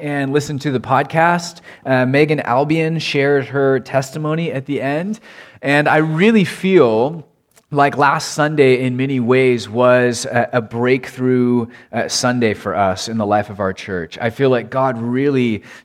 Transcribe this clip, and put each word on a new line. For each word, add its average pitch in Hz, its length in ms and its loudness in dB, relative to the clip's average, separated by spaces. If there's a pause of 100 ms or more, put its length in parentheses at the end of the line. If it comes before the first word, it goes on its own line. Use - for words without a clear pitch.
and 143 280 -4
listen 143 280 -2
to 147 120 -4
the 123 100 0
podcast. 165 800 0 (240)
Uh, 127 200 2
Megan 147 360 2
Albion 156 580 0
shared 139 460 0
her 135 340 0
testimony 151 720 -4
at 135 140 -8
the 135 160 -6
end. 160 380 -6 (420)
And 143 260 2
I 135 100 4
really 175 460 4
feel 151 840 2 (460)
like 139 280 2
last 147 320 2
Sunday 143 520 2
in 127 140 -2
many 135 220 -2
ways 123 500 2
was 123 560 2
a, 120 280 -2
a 123 60 2
breakthrough, 123 1080 0 (240)
uh, 110 160 -4
Sunday 123 480 0
for 95 200 -6
us 95 320 0
in 113 120 -6
the 107 80 0
life 104 240 0
of 98 80 -12
our 95 140 -2
church. 90 460 -8
I 117 120 -2
feel 131 180 0
like 117 220 -2
God 131 280 -2
really 123 600 -2 (240)